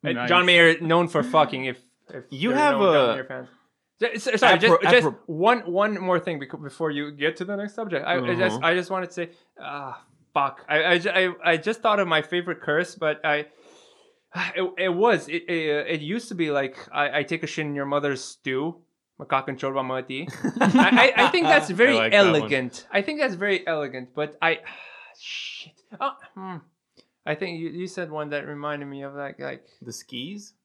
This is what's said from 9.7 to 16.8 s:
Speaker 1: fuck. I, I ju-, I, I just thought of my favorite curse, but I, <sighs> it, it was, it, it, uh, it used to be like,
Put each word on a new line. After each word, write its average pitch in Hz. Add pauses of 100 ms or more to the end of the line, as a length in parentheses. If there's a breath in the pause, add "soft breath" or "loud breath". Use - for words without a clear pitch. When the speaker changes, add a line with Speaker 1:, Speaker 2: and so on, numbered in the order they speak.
Speaker 1:
fuck. 139
I, 151
I 175
ju-, 175
I, 180
I 165
just 208
thought 208
of 180
my 156
favorite 175
curse, 165
but 151
I, 151 (500 soft breath)
<sighs> -
it, 185
it 185
was, 185
it, 170
it, 156
uh, 165
it 156
used 202
to 202
be 160
like, 139 (160)